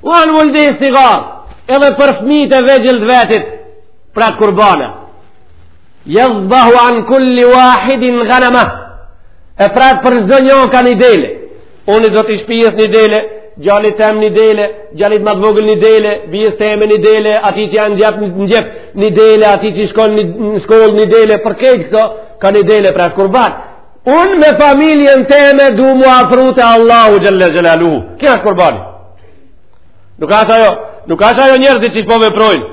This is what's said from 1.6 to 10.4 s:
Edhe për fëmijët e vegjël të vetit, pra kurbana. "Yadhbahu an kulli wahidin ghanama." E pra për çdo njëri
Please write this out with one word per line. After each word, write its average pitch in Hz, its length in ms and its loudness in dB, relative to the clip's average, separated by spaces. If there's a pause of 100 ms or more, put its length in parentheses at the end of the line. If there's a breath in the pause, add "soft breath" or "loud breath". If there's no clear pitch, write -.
Edhe 277 220 2 (100)
për 285 180 2
fëmijët 277 360 -2
e 262 80 2
vegjël 254 380 2
të 214 120 -4
vetit, 226 340 0 (680)
pra 220 140 -2 (100)
kurbana. 190 500 0 (1200)
"Yadhbahu 226 680 0 (140)
an 240 180 -2
kulli 254 400 0
wahidin 247 720 2 (100)
ghanama." 247 380 0 (920)
E 202 100 2
pra 262 200 2 (140)
për 254 180 0
çdo 214 180 2
njëri 269 300 2